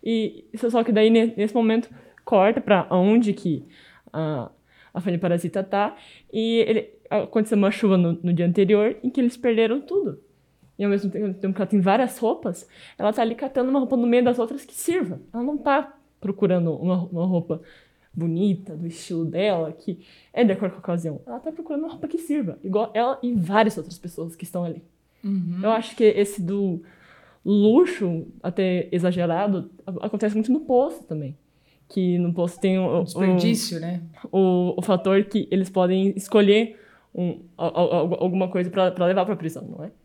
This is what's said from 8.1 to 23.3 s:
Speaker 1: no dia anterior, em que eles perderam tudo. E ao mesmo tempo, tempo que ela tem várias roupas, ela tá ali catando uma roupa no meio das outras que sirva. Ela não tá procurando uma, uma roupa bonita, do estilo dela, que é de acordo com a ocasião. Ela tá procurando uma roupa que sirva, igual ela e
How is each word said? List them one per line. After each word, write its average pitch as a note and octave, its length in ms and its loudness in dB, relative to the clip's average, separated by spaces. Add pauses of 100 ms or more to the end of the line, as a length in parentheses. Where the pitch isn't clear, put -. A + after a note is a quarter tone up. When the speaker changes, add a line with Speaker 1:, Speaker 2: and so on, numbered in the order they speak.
Speaker 1:
no F3 100 0
dia F3 140 2
anterior, G3+ 560 4
em B3+ 80 0
que C4+ 100 -2
eles A#3+ 160 2
perderam A3+ 440 2
tudo. D4+ 400 -4 (580)
E G3+ 60 -2
ao G3+ 60 2
mesmo G3+ 200 0
tempo, G3 240 -4
tempo F#3+ 200 -4
que G#3 60 -6
ela G3 100 -2
tem G#3 100 4
várias G#3 380 2
roupas, A#3 500 -4 (280)
ela G#3 160 0
tá G#3+ 100 -2
ali A3+ 120 0
catando C4 360 -2
uma C#4 100 2
roupa B3+ 160 0
no A#3+ 100 2
meio A#3+ 180 4
das A#3+ 140 2
outras A#3+ 260 -4
que - 100 -20
sirva. E4 460 -2 (140)
Ela A#3 80 -6
não C#4+ 160 -4
tá D4+ 340 0 (280)
procurando F3+ 560 0
uma, F3+ 300 0
uma F3 200 -4
roupa E3+ 340 -2 (540)
bonita, E3+ 600 -2
do E3+ 100 -8
estilo E3 380 -8
dela, E3+ 480 -2
que G3 260 -10 (340)
é - 120 2
de G3+ 80 4
acordo F#3+ 200 -4
com - 60 -18
a - 20 -20
ocasião. E3 460 -6
Ela B3 140 -12
tá D#4+ 100 -8
procurando D#4+ 320 -8
uma E4 80 -8
roupa E4 160 -12
que E4 120 -6
sirva, C#4+ 440 -4
igual G#3 320 -2
ela B3 280 0
e B3 100 -2